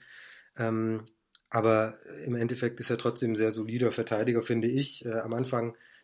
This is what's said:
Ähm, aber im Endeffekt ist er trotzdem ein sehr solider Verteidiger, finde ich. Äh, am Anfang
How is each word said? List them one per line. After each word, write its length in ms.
Ähm, 480
aber 500
im 100
Endeffekt 440
ist 100
er 80
trotzdem 360
ein 20
sehr 160
solider 400
Verteidiger, 500
finde 280
ich. 360
Äh, 140
am 140
Anfang 420